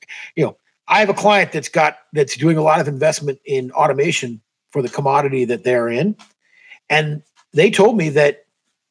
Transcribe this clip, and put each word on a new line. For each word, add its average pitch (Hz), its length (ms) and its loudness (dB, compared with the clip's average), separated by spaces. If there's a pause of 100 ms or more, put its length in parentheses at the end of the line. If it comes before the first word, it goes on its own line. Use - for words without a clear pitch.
(340)
you 147 100 0
know, 107 120 -4 (320)
I 190 100 4
have 208 100 2
a 196 60 0
client 202 380 2
that's 151 160 -8
got, 151 300 0 (160)
that's 147 220 -2
doing 156 200 2
a 156 60 0
lot 156 180 2
of 139 80 -4
investment 143 560 -2
in 131 280 -4
automation 139 680 -2 (300)
for 143 120 -2
the 120 60 -4
commodity 139 560 0
that 117 180 -4
they're 123 260 0
in. 151 280 -2 (720)
And 151 340 -2 (300)
they 160 180 4
told 220 260 4
me 165 120 0
that 147 380 0 (440)